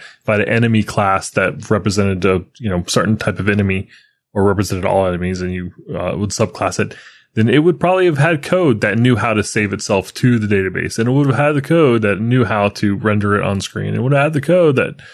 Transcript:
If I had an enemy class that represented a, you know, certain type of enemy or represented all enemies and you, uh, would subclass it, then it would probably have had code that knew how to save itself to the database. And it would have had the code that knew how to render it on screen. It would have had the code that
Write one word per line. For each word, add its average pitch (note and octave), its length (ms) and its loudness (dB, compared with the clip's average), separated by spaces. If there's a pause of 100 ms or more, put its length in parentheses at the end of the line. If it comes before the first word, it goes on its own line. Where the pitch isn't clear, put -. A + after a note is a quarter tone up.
(220)
If - 60 -4
I A2 40 2
had G#2 80 2
an - 80 -2
enemy A2+ 340 2
class G2 500 -2
that F#2+ 380 -4
represented G2 540 0
a, F#2 180 2 (160)
you A2+ 120 -6
know, F2 160 -2
certain G#2+ 320 -2
type F#2 200 -4
of F#2+ 120 -2
enemy G2 380 -2 (440)
or G2 120 0
represented G2 420 0
all F#2+ 200 2
enemies F2+ 360 -4
and F2+ 100 -4
you, F2+ 180 -8 (240)
uh, F2+ 220 -6
would G2+ 140 -4
subclass - 500 -4
it, A2 160 -6 (380)
then A2+ 160 2
it C3 80 4
would E3 200 2
probably F#3 280 2
have D#3+ 100 2
had D3+ 260 0
code D#3+ 380 0
that G#2+ 160 0
knew A#2+ 200 4
how A2 180 -2
to G#2 100 2
save G#2 300 -2
itself G2+ 400 -2
to B2 240 2
the G#2+ 80 -2
database. F#2 520 -2
And A2+ 100 0
it B2+ 40 2
would C#3+ 140 2
have B2 100 2
had D3 160 2
the C#3+ 80 0
code C#3 400 4
that G2+ 200 0
knew A#2+ 260 2
how G2+ 240 0
to G2+ 260 0
render G#2 400 0
it F#2+ 80 0
on G2 160 -2
screen. G#2 340 -6
It G#2+ 80 -2
would C3+ 100 0
have C#3 100 4
had D3+ 100 0
the C#3+ 80 -2
code D#3+ 360 4
that E2+ 180 0 (200)